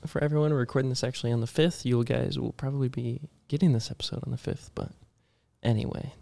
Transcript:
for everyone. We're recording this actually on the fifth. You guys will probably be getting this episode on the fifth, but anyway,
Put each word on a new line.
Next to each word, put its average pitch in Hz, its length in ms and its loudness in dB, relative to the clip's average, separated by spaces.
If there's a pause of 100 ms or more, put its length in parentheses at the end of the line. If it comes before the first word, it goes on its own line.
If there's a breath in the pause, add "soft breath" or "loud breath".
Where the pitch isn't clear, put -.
for 147 140 0
everyone. 151 280 2
We're 147 80 2
recording 131 300 2
this 127 140 -2
actually 120 280 -2
on 117 100 2
the 113 60 -2
fifth. 165 380 2
You 123 180 4
guys 127 360 0
will - 140 -4
probably 135 360 -2
be 120 320 -4 (260)
getting 147 260 4
this 113 180 0
episode - 340 -6
on - 60 -4
the 123 60 -4
fifth, - 380 -6
but - 160 -6 (720)
anyway, 113 580 0